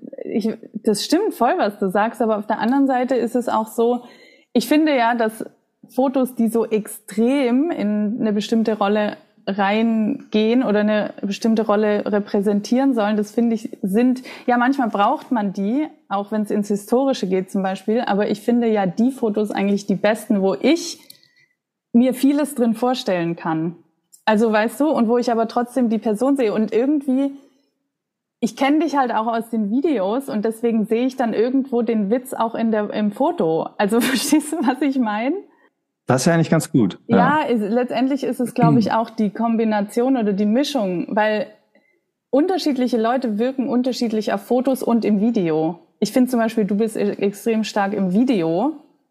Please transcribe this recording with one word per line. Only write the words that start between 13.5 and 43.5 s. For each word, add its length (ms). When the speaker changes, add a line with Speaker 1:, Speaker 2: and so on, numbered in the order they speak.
Speaker 1:
ich, 260
sind, 420
ja, 120
manchmal 320
braucht 420
man 220
die, 340
auch 220
wenn's 200
ins 160
Historische 600
geht 240
zum 120
Beispiel, 380
aber 280
ich 120
finde 260
ja 180
die 260
Fotos 400
eigentlich 340
die 100
besten, 460
wo 120
ich 460
mir 200
vieles 420
drin 180
vorstellen 640
kann. 420
Also, 260
weißt 300
du, 80
und 180
wo 100
ich 140
aber 160
trotzdem 420
die 100
Person 360
sehe 180
und 200
irgendwie, 580
ich 160
kenn 240
dich 160
halt 160
auch 140
aus 220
den 220
Videos 580
und 140
deswegen 420
sehe 200
ich 100
dann 180
irgendwo 480
den 280
Witz 240
auch 200
in 180
der, 180
im 240
Foto. 640
Also, 240
<laughs> 0
verstehst 500
du, 60
was 140
ich 180
mein? 340
Speaker 2:
Das 140
ist 60
ja 60
eigentlich 160
ganz 220
gut. 360
Speaker 1:
Ja, 340
Speaker 2:
Ja. 60
Speaker 1:
ist, 140
letztendlich 600
ist 160
es, 140
glaub 240
ich, 140
Speaker 2:
<clears throat> 20
Speaker 1:
auch 160
die 200
Kombination 880
oder 160
die 120
Mischung, 640
weil 380
unterschiedliche 720
Leute 380
wirken 300